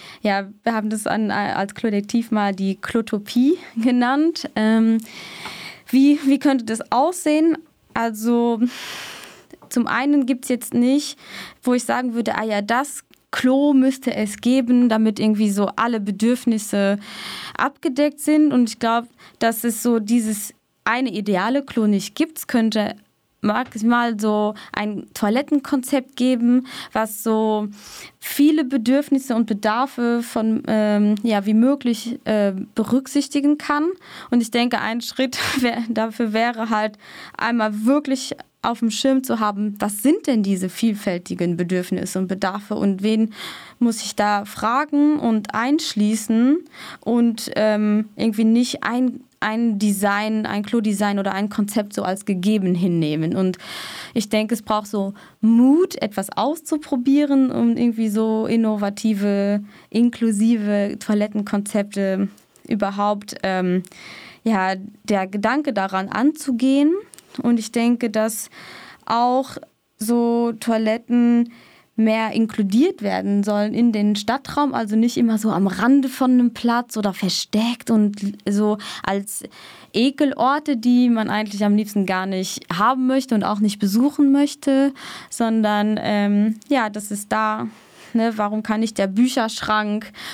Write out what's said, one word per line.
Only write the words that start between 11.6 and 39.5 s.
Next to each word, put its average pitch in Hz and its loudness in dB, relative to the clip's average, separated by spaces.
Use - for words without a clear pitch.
wo 247 0
ich 247 -2
sagen 240 -2
würde, 226 -2
„Ah - -2
ja, 214 -2
das 233 -4
Klo 269 2
müsste 262 2
es 208 -4
geben, 247 4
damit 220 2
irgendwie 214 2
so 202 0
alle 233 -2
Bedürfnisse 202 0
abgedeckt 285 -2
sind.“ 302 4
Und 247 4
ich - -10
glaub, 233 0
dass 226 0
es 226 -2
so 233 2
dieses 214 0
eine 240 0
ideale 208 0
Klo 226 0
nicht 202 0
gibt. 320 -2
Es - -12
könnte 220 0
maximal 233 0
so 214 0
ein 208 -6
Toilettenkonzept 269 0
geben, 247 2
was 220 -4
so 220 0
viele 302 2
Bedürfnisse 262 0
und 226 2
Bedarfe 233 -2
von, 220 -2
ähm, 208 2
ja, 208 0
wie 214 2
möglich, 240 2
äh, 208 2
berücksichtigen 277 0
kann. 294 -2
Und 240 2
ich 226 -6
denke, 240 0
ein 226 -4
Schritt 262 -4
<laughs> 277 -2
wär-, 240 -2
dafür 220 -2
wäre 226 -2
halt 214 0
einmal 214 0
wirklich 269 0
auf 233 -2
dem 233 0
Schirm 262 0
zu 233 -4
haben, 208 -2